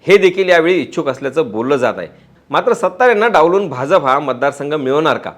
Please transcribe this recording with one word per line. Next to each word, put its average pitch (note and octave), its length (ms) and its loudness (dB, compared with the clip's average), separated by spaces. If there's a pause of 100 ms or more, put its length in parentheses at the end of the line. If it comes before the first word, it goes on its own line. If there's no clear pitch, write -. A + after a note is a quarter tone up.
हे F#3 100 6
देखील F#3 320 2
यावेळी E3+ 320 2
इच्छुक C#3 280 -6
असल्याचं C3+ 420 -4
बोललं B2 260 -2
जात A#2+ 200 0
आहे. F2 120 -12 (420)
मात्र F3+ 220 0
सत्तार G3 360 0
यांना A3+ 200 2
डावलून F3+ 400 2
भाजप C#3+ 360 -2
हा C3+ 140 2
मतदारसंघ C#3 560 -4
मिळवणार C#3 440 0
का F#2 200 -12